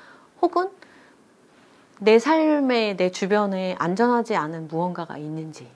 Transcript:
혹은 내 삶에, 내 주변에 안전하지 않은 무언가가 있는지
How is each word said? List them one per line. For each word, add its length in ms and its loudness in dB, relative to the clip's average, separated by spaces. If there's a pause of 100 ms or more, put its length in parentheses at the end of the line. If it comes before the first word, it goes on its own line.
(420)
혹은 280 0 (1300)
내 200 6
삶에, 760 2
내 160 2
주변에 680 0
안전하지 560 0
않은 320 -4
무언가가 500 -6
있는지 580 -10